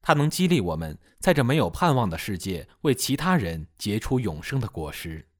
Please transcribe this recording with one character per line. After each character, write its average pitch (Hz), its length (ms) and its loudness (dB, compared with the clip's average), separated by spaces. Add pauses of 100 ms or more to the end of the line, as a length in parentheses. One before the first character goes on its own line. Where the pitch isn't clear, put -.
它 - 140 4
能 147 160 2
激 185 160 0
励 165 140 4
我 82 160 -2
们 80 200 -8 (220)
在 180 160 4
这 147 80 4
没 127 140 2
有 160 120 2
盼 165 280 2
望 117 120 2
的 82 80 -4
世 95 220 -6
界 87 300 -6 (140)
为 143 120 4
其 - 220 -2
他 180 200 2
人 82 300 -2 (100)
结 104 220 -2
出 127 220 0
永 80 200 -4
生 135 200 -4
的 110 80 -4
果 76 240 -8
实。 - 360 -12 (120)